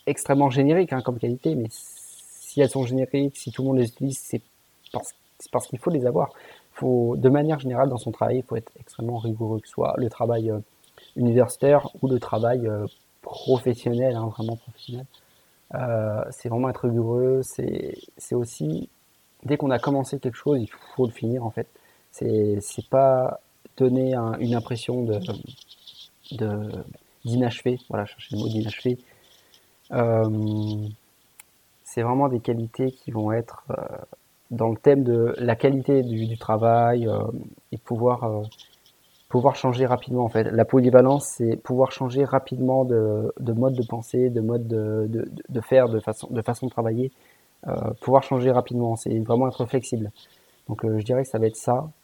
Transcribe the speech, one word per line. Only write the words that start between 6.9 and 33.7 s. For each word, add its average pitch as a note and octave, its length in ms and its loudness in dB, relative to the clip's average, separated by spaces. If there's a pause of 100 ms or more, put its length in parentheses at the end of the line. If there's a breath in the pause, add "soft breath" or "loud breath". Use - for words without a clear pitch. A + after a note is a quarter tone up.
de C3 140 4
manière D3 300 2
générale, C3 280 0
dans B2+ 100 -4
son A#2 140 -8
travail, A2+ 280 -2
il B2+ 40 -8
faut - 140 -6
être A#2 220 -10
extrêmement A#2 400 -8
rigoureux, A2 400 -4
que - 80 -20
ce - 60 -20
soit - 240 -2
le B2 120 -2
travail, A#2 420 -2
euh, G#2+ 80 -4 (560 loud breath)
universitaire B2 720 4 (140)
ou C3+ 80 0
le B2+ 100 2
travail, A#2 480 0
euh, G#2 180 -4 (360)
professionnel, B2 960 0
hein, A2+ 100 -4
vraiment A2+ 300 -6
professionnel. B2 480 -16 (680 soft breath)
Euh, A2 560 -2
c'est - 180 -12
vraiment A#2+ 220 -2
être - 180 -4
rigoureux. A#2+ 560 2
C'est, - 540 -6 (200)
c'est - 180 -6
aussi, D3+ 520 -4 (560)
dès D3 140 0
qu'on C#3+ 140 0
a A#2+ 80 2
commencé C#3 400 -2
quelque B2 180 -4
chose, D3 240 0
il G#2+ 80 -4
faut - 360 -4
le A2+ 60 -2
finir, A#2 340 -4
en A2+ 40 -4
fait. A2+ 180 -8 (440 soft breath)
C'est, G#2+ 500 0
c'est - 260 -10
pas C3 520 4 (380)
donner C3 360 2
un, A2+ 260 -2
une A#2+ 140 -2
impression A#2+ 480 -4
de, G#2+ 180 -2 (1120)
de, G#2+ 380 -4 (540)
d'inachevé. B2 540 -2 (100)
Voilà, G#2 160 -4
je - 60 -16
cherchais - 240 -14
le G#2 60 -4
mot A#2+ 60 -2
d'inachevé. A2 520 -2 (920 soft breath)
Euh, G#2+ 960 0 (960)
c'est - 200 -6
vraiment C3 260 2
des B2 100 0
qualités A#2 520 -2
qui - 200 -14
vont G#2+ 200 -2
être, A2+ 400 -4